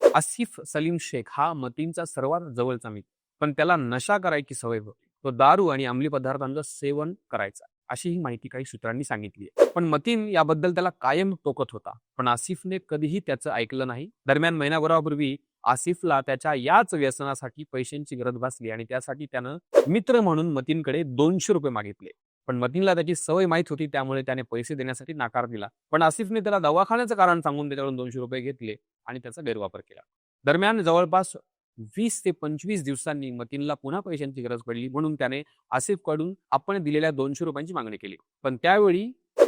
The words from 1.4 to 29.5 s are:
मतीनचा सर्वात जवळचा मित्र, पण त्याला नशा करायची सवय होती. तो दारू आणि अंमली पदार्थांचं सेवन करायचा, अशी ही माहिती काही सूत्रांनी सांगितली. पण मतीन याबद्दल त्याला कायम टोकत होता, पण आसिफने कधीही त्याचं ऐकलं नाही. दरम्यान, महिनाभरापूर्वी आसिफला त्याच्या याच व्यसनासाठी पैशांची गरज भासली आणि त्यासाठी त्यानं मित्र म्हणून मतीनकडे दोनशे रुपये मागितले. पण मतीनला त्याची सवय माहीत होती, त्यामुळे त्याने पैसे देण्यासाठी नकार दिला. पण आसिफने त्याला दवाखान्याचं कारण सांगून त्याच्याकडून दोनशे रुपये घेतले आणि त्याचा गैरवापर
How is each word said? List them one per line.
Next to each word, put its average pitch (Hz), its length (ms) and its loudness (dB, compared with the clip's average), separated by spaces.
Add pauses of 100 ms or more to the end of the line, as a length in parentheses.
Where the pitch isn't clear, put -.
मतीनचा 156 520 -6
सर्वात 151 360 -2
जवळचा 123 480 -4
मित्र, 104 260 -14 (240)
पण 151 120 0
त्याला 156 240 4
नशा 127 420 0
करायची 156 360 -2
सवय 117 260 -4
होती. 104 280 -14 (160)
तो 135 80 -2
दारू 151 360 8
आणि 135 180 0
अंमली 127 220 0
पदार्थांचं 139 560 -4
सेवन 147 500 -4 (180)
करायचा, 104 340 -6 (240)
अशी 127 200 -6
ही 175 80 -2
माहिती 135 300 -6
काही 131 180 -10
सूत्रांनी 120 380 -6
सांगितली. 104 440 -8 (280)
पण 175 80 2
मतीन 214 440 0
याबद्दल 160 460 2
त्याला 180 160 0 (120)
कायम 175 420 2
टोकत 139 280 -2
होता, - 260 -14 (200)
पण 127 100 -2
आसिफने 185 500 -2 (120)
कधीही 151 300 -2
त्याचं 143 320 -4
ऐकलं 127 360 -4
नाही. 127 220 -8 (160)
दरम्यान, 151 300 4
महिनाभरापूर्वी 151 840 2 (260)
आसिफला 143 580 2
त्याच्या 139 320 -2
याच 156 400 4
व्यसनासाठी 139 800 -4
पैशांची 143 440 -8
गरज 123 220 -4
भासली 123 320 -6
आणि 110 200 -6
त्यासाठी 131 360 -6
त्यानं 131 320 -6 (300)
मित्र 226 340 4
म्हणून 165 320 2
मतीनकडे 147 500 -2
दोनशे 156 500 2
रुपये 143 180 0
मागितले. 104 380 -8 (380)
पण 127 80 0
मतीनला 165 400 2
त्याची 165 200 0
सवय 175 300 2
माहीत 165 240 2
होती, 151 180 -4
त्यामुळे 135 340 -2
त्याने 131 200 -4
पैसे 120 340 -6
देण्यासाठी 131 380 -8
नकार 123 320 -2
दिला. 107 220 -8 (240)
पण 156 100 4
आसिफने 190 380 2
त्याला 202 200 2
दवाखान्याचं 196 560 2
कारण 180 260 6
सांगून 147 280 -2
त्याच्याकडून 139 260 -4
दोनशे 123 240 -6
रुपये 123 220 -6
घेतले 120 340 -8 (300)
आणि 123 140 -10
त्याचा 120 220 -16
गैरवापर 107 380 -4